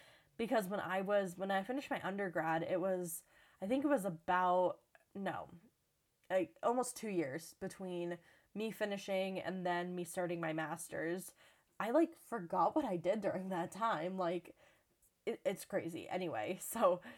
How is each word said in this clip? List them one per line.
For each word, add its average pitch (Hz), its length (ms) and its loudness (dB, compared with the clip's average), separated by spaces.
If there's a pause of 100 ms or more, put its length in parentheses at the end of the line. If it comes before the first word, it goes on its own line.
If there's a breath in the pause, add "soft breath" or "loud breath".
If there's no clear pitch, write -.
(360 loud breath)
Because 220 320 2
when 202 100 -2
I 185 220 -2
was, 196 360 2
when 190 140 -2
I 196 140 2
finished 262 260 -4
my 170 140 -2
undergrad, 170 580 0
it 180 180 0
was, 180 420 -2 (380 soft breath)
I 190 60 -4
think 269 180 2
it 302 40 4
was 262 160 4
about, 180 720 4 (380)
no, 160 340 -6 (800)
like, 185 200 2 (120)
almost 240 340 0
two 226 120 -6
years 165 520 -2
between 175 580 -6 (360 soft breath)
me 220 160 -4
finishing 196 680 -2
and 185 260 -4
then 175 300 -2
me 175 80 -4
starting 175 360 -2
my 160 120 0
master's. 160 800 -4 (480 soft breath)
I, 208 100 0
like, 311 200 6 (200)
forgot 180 460 2
what 302 80 4
I 196 120 0
did 185 260 2
during 190 260 0
that 175 240 -2
time. 190 440 0
Like, 180 380 -2 (720 soft breath)
it, - 180 -4
it's 196 200 -2
crazy. 170 440 -4
Anyway, 170 560 -2
<laughs> - 80 -6
so, 220 280 4 (180 loud breath)